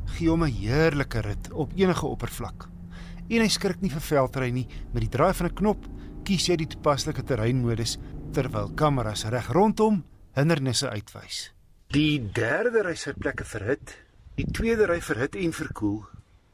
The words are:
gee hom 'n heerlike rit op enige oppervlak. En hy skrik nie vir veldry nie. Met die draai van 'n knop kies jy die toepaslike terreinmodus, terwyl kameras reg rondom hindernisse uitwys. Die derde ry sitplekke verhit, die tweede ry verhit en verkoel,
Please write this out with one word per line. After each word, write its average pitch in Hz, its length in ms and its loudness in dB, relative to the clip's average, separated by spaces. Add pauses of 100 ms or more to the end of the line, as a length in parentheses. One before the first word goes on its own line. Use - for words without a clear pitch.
gee - 240 0
hom 165 140 4
'n 151 100 2
heerlike 131 680 2
rit 104 320 -4
op 131 240 -4
enige 180 300 4
oppervlak. - 600 -6 (600)
En 226 120 4
hy 220 80 6
skrik 180 320 0
nie 185 100 0
vir 147 100 -4
veldry 131 500 2
nie. 123 160 -2 (260)
Met 117 100 0
die 113 60 0
draai 165 260 4
van 175 120 -2
'n 165 80 -4
knop 208 320 0 (380)
kies 190 220 2
jy 175 100 4
die 160 100 -2
toepaslike 143 560 0
terreinmodus, 117 760 0 (340)
terwyl 110 420 -2
kameras 127 500 0
reg 110 240 -2
rondom 208 560 4 (300)
hindernisse 139 560 2
uitwys. - 640 -10 (400)
Die 147 400 2
derde 185 500 2
ry 175 120 -2
sitplekke 135 500 -6
verhit, 110 540 -4 (380)
die - 100 -2
tweede 226 400 2
ry 170 140 0
verhit 143 340 -2
en 180 180 -2
verkoel, 107 520 -4 (500)